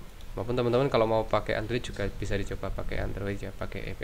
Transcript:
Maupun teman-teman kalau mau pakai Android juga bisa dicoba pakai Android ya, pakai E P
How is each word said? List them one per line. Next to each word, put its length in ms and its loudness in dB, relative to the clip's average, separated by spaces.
Maupun 240 0
teman-teman 320 4
kalau 160 6
mau 160 4
pakai 320 2
Android 320 -2
juga 240 -2
bisa 240 -2
dicoba 400 -2
pakai 240 -2
Android 400 -2
ya, 160 -6
pakai 320 -6
E 80 -4
P 100 -8